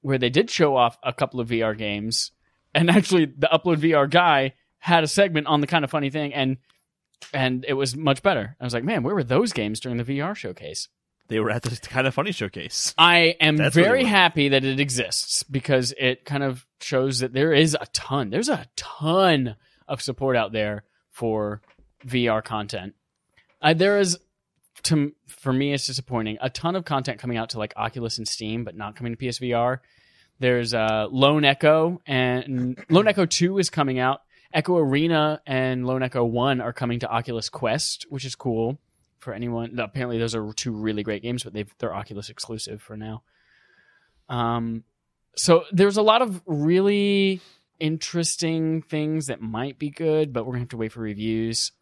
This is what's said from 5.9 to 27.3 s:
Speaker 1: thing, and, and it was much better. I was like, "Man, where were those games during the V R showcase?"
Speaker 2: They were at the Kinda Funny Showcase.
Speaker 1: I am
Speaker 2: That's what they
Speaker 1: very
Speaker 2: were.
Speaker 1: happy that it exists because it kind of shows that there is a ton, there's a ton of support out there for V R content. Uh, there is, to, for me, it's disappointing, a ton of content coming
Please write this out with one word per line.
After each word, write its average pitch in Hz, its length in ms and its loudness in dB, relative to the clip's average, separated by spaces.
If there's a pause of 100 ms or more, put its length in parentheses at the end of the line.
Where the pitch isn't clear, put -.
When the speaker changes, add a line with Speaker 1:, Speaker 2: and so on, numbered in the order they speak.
Speaker 1:
thing, 143 240 -4
and, 131 240 0 (760)
and 127 340 -2
it 147 60 0
was 135 220 -2
much 143 280 0
better. 135 360 0
I - 40 -10
was 123 100 -4
like, 120 100 -2
"Man, 156 200 -2
where 165 100 -2
were 196 100 0
those 156 300 0
games 107 260 -4
during 123 180 -6
the 120 60 -4
V 139 180 -4
R 180 120 -6
showcase?" - 560 -12 (380)
Speaker 2:
They 110 120 -2
were 107 120 0
at 117 100 -4
the - 80 -4
Kinda 131 420 -2
Funny 156 200 -4
Showcase. - 680 -6
Speaker 1:
I 170 420 6
am 156 180 4
Speaker 2:
That's 131 180 2
what 170 80 8
they 190 40 6
Speaker 1:
very 254 160 4
Speaker 2:
were. 240 60 2
Speaker 1:
happy 170 400 4
that 135 160 4
it 135 140 -2
exists 127 640 -2
because 131 540 0
it 127 280 -2
kind 143 180 -4
of 127 220 -6 (160)
shows 131 380 0
that 127 120 -4
there 147 220 2
is 156 260 6
a - 140 -10
ton, 135 380 -4
there's 220 180 -2
a 120 160 -2 (100)
ton 156 800 2 (320)
of 139 140 -6
support 135 340 -2
out 107 160 2
there 104 320 -2 (280)
for 107 500 -4 (420)
V 123 240 0
R 110 140 0
content. 101 540 -8 (680)
Uh, 151 120 4
there 196 260 2
is, 175 200 0 (640)
to, 147 300 2 (140)
for - 260 -6
me, 139 180 0
it's 143 160 -4
disappointing, 120 540 -6
a 131 80 -4
ton 170 260 -4
of 180 80 -4
content 135 340 -4
coming 123 200 -6